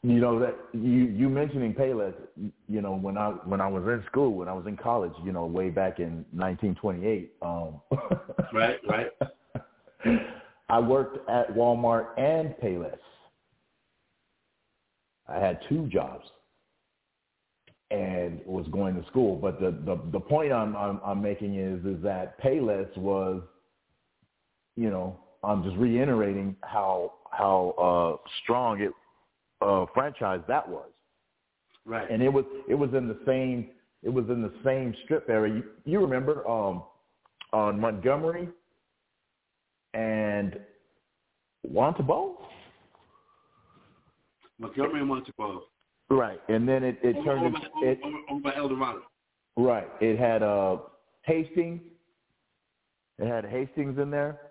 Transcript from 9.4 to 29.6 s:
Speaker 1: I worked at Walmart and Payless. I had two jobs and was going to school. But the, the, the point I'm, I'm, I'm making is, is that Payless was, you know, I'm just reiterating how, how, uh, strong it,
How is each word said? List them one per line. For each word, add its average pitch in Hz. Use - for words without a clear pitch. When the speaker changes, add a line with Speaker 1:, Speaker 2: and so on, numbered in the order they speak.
Speaker 1:
I 117
worked 127
at 117
Walmart 117
and 156
Payless. 87
I 73
had 95
two 151
jobs -
and 92
was 92
going 92
to 82
school. 107
But 92
the, 92
the, 90
the 98
point 147
I'm, 107
I'm, 101
I'm 101
making 101
is, 95
is 90
that 92
Payless 117
was, 95
you 113
know, 92
I'm 101
just 92
reiterating 107
how, 95
how, 87
uh, -
strong 117
it, 101